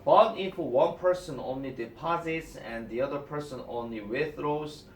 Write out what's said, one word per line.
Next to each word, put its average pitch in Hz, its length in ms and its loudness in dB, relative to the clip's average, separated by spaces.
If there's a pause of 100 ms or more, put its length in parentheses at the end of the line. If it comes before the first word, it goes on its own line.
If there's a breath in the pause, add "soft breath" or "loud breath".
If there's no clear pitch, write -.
But 196 340 8
if 185 220 -4
one 143 380 2
person 180 420 0
only 131 340 -6
deposits 160 840 -4
and 117 300 -10
the 113 140 -2
other 143 240 -4
person 147 400 -8
only 117 340 -6
withdraws. 147 960 -4